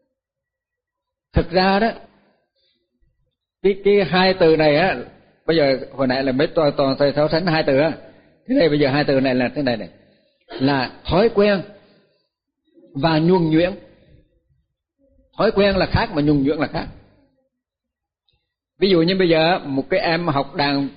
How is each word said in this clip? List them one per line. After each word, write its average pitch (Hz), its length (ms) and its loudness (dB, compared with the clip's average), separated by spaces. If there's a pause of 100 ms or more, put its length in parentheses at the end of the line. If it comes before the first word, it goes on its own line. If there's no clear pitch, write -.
(1300)
Thực 165 180 -2
ra 190 280 2
đó, 214 120 -2 (1700)
cái, 196 200 2
cái 202 200 4
hai 185 300 2
từ 165 220 4
này 151 200 2
á, 165 200 0 (500)
bây 165 120 0
giờ 135 220 2 (120)
hồi 131 160 -4
nãy 131 160 -2
là 135 80 -2
mấy 135 160 0
toàn, 151 300 0
toàn 135 220 0
thầy 143 160 2
so 151 120 0
sánh 160 180 -2
hai 160 180 0
từ 139 140 2
á, 151 140 2 (560)
thế 254 80 -2
này 170 140 4
bây 147 100 0
giờ 143 100 2
hai 143 140 0
từ 135 160 0
này 131 160 0
là 123 200 0
thế 147 60 -6
này 123 160 -2
này, 92 120 -12 (580)
là 135 440 -2 (140)
thói 196 240 2
quen 202 320 2 (1300)
và 156 260 0
nhuần 170 300 2
nhuyễn. 170 240 2 (1600)
Thói 208 140 0
quen 196 240 2
là 175 100 0
khác 208 280 -2
mà 147 80 -2
nhuần 147 220 2
nhuyễn 151 140 -2
là 143 100 -4
khác. - 200 -8 (1900)
Ví 196 100 2
dụ 170 120 4
như 175 140 0
bây 185 140 2
giờ 165 300 2
một 135 300 -6
cái 185 100 0
em 165 280 -2
học 139 280 -4
đàn 143 420 -2